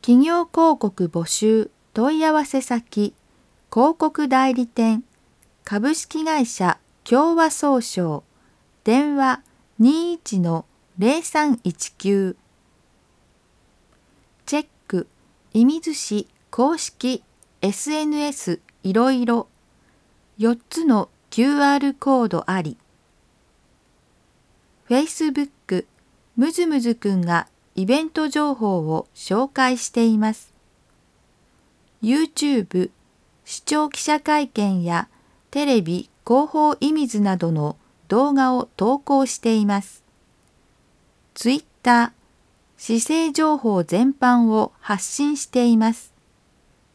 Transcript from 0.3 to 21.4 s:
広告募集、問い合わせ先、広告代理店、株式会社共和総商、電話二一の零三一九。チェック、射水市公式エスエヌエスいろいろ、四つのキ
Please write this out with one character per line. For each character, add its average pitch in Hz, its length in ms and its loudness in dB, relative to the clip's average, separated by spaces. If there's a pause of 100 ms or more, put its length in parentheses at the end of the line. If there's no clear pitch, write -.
広 330 320 2
告 185 300 -2
募 170 160 -4
集、 220 460 0 (220)
問 285 260 0
い 311 60 0
合 311 80 2
わ 302 120 2
せ 269 160 -2
先、 233 540 -4 (580)
広 285 240 4
告 302 320 -2
代 262 260 2
理 247 120 -2
店、 226 380 -2 (600)
株 226 300 -2
式 320 300 -6
会 311 220 0
社 - 320 -2 (260)
共 311 320 2
和 320 140 4
総 277 300 0
商、 170 440 -4 (600)
電 285 320 2
話 269 260 0 (360)
二 320 360 4
一 202 260 -6
の 165 240 -2 (340)
零 269 240 0
三 302 420 -2
一 - 280 -8
九。 196 440 -2 (2000)
チ 285 120 -2
ェ 302 40 -4
ッ 294 40 -12 (220)
ク、 180 180 -4 (460)
射 226 120 4
水 320 300 0
市 - 340 -6 (220)
公 294 260 0
式 - 460 -6 (400)
エ 202 100 -2
ス - 200 -8
エ 302 140 -2
ヌ 302 120 -4
エ 294 140 -4
ス - 280 -8 (220)
い 190 100 -4
ろ 240 200 0
い 247 120 -2
ろ、 226 240 -2 (920)
四 226 180 0
つ 320 280 -8
の 226 240 2 (220)
キ 226 140 0